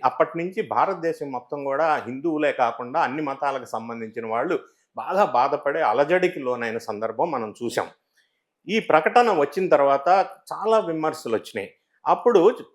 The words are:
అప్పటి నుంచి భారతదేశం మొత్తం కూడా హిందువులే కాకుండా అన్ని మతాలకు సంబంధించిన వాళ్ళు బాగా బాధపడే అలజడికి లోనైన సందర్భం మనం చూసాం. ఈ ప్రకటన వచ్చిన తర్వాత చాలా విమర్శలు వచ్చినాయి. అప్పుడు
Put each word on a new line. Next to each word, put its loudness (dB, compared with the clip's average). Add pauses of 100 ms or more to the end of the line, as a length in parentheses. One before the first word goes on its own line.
అప్పటి 0
నుంచి -4 (140)
భారతదేశం -2
మొత్తం -8
కూడా 0 (200)
హిందువులే -2 (120)
కాకుండా -2
అన్ని -2
మతాలకు -4
సంబంధించిన -8
వాళ్ళు -2 (380)
బాగా 0 (140)
బాధపడే 0
అలజడికి 2
లోనైన -4
సందర్భం -4
మనం -4 (140)
చూసాం. -2 (800)
ఈ 0
ప్రకటన 4 (100)
వచ్చిన 0
తర్వాత 4 (440)
చాలా 0
విమర్శలు -2
వచ్చినాయి. -10 (360)
అప్పుడు 4 (340)